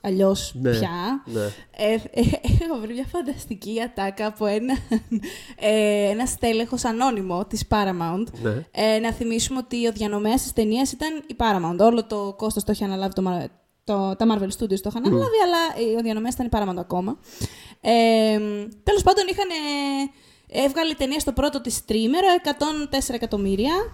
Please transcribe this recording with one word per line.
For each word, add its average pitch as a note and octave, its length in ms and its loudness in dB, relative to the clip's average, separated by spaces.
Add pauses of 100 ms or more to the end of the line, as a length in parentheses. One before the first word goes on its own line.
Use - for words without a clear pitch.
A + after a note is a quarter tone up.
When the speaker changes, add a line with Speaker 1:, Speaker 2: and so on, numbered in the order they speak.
Speaker 1:
αλλιώς F#3+ 600 2
Speaker 2:
Ναι, B2+ 100 2
Speaker 1:
πια, F3 540 0
Speaker 2:
ναι. A2 160 -4 (360)
Speaker 1:
ε, G#3+ 160 0
ε, A3 280 -2 (480)
έχω C#4+ 120 -2
βρει G#3+ 120 -8
μια B3+ 200 -6
φανταστική A#3 720 -6
ατάκα G3+ 440 -6
από G#3+ 200 -4
ένα, A3 280 0 (880)
ε, G#3 500 4
ένα A3+ 160 -2
στέλεχος A#3 580 -2
ανώνυμο A3 640 0
της - 240 -6
Paramount, F#3 540 0 (180)
Speaker 2:
Ναι. A#2 280 -2
Speaker 1:
ε, A3 280 2
να A3+ 140 -2
θυμίσουμε A#3 460 -2
ότι A#3+ 280 -2
ο A3+ 60 2
διανομέας G#3 500 0
της - 100 -8
ταινίας A3+ 400 2
ήταν D#4 340 -6
η A#3 120 -12
Paramount. F#3 380 0 (100)
Όλο A#3 200 4
το G3+ 300 -6
κόστος G#3+ 280 -4
το G#3+ 80 0
είχε G#3 120 -2
αναλάβει G3 300 -4
το F#3+ 140 0
Mar-, F3 180 -2 (380)
το, G3 320 -2
τα A3 120 2
Marvel G3+ 200 2 (140)
Studios F#3+ 180 0
το - 80 -6
είχαν A#3 140 -6
Speaker 2:
Μμμ. C4+ 40 2
Speaker 1:
αναλάβει, A#4+ 380 2
αλλά, E4 480 0
ε, A3+ 60 0
ο A#3 40 -2
διανομέας A3+ 320 -2
ήταν B3 120 -4
η A3+ 60 -4
Paramount G3 260 -2
ακόμα. F#3 400 -4 (640)
Ε, A3+ 580 4 (440)
τέλος G4+ 200 2
πάντων, G4 280 6
είχαν, G4 200 -2
ε, C#4 1120 -4
έβγαλε D#4 300 0
ταινία C#4+ 260 -2
στο C#4+ 120 -2
πρώτο C#4 280 0
της - 240 -6
τρίμερο, A#3 420 2 (100)
εκατόν D4+ 540 -2
τέσσερα C4 260 -2
εκατομμύρια G#3 560 0 (220)